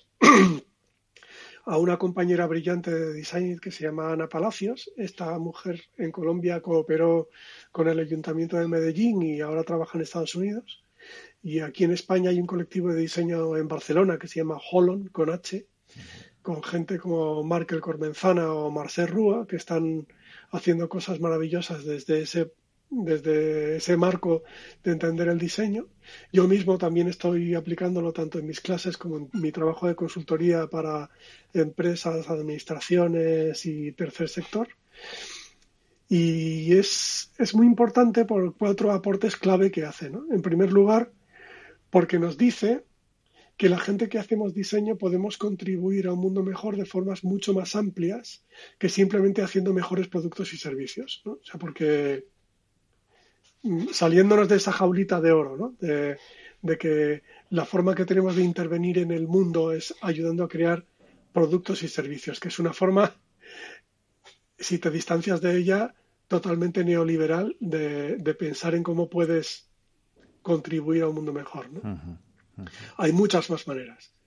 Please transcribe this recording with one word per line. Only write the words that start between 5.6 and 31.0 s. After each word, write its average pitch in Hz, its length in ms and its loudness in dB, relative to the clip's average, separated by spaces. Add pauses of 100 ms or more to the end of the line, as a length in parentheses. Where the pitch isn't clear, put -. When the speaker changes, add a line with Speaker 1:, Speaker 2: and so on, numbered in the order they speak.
Speaker 1:
en 165 140 -4
Colombia 175 500 -2
cooperó 165 680 2 (420)
con 165 160 0
el 160 120 2
Ayuntamiento 160 580 -4
de 170 100 0
Medellín 170 540 0
y 151 200 -2
ahora 156 220 -2
trabaja 165 360 -4
en - 40 -2
Estados 165 300 -6
Unidos. 208 480 -6 (640)
Y 160 160 -4
aquí 151 240 -4
en 170 80 4
España 180 400 0
hay 180 80 2
un 175 80 -2
colectivo 175 440 -4
de 165 80 0
diseño 165 560 -2
en 156 120 -2
Barcelona 160 500 0
que 170 100 -14
se - 120 -6
llama 156 180 -4 (140)
Holon, 185 380 4
con 160 200 0
H, 180 380 -8 (720)
con 160 220 -8
gente 175 340 -4
como 156 460 -2
Markel 165 360 -2
Cormenzana 160 720 0
o 151 200 -2
Marcel 151 360 -2
Rúa, 208 400 2
que - 100 -6
están 160 500 -2 (440)
haciendo 170 380 0
cosas 180 320 -6
maravillosas 165 640 -2
desde 151 380 0
ese, 165 280 -2 (380)
desde 156 880 0
ese 175 180 2
marco 175 480 2 (400)
de 175 100 0
entender 165 360 0
el 170 80 2
diseño. 202 500 -4 (460)
Yo 185 140 6
mismo 185 300 4
también 170 300 2
estoy 175 460 0
aplicándolo 170 580 -2
tanto 165 280 -6
en 151 80 -6
mis 156 120 -10
clases 180 380 -4
como 160 200 -8
en 147 160 -10
mi 160 200 -2
trabajo 160 340 0
de 170 80 0
consultoría 165 720 0
para 156 420 -6 (440)